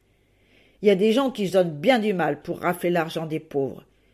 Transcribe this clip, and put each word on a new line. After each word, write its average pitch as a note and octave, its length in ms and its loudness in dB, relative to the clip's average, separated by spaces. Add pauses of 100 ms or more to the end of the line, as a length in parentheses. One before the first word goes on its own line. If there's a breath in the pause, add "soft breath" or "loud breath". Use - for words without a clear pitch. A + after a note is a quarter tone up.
(840 soft breath)
il G3+ 40 4
y G#3 40 8
a G3 40 6
des G#3+ 160 4
gens C4 200 2
qui G3+ 160 -4
se D#3+ 60 -2
donnent F3 220 2
bien A3+ 220 2
du G#3 160 -2
mal D3 300 -2
pour E3 160 -8
rafler F3 320 -2
l'argent E3 340 -2
des D#3 140 -6
pauvres, C#3 440 -6 (300)